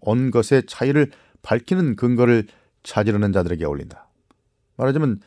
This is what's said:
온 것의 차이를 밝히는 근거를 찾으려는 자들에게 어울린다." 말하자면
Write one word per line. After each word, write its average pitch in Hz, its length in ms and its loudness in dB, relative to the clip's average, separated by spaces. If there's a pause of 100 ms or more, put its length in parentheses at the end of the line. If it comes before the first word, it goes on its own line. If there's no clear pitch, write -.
온 123 300 0
것의 120 360 2
차이를 143 440 0 (300)
밝히는 139 540 -2
근거를 120 520 2 (360)
찾으려는 104 480 0
자들에게 87 340 -2
어울린다." 71 420 -8 (680)
말하자면 135 500 -2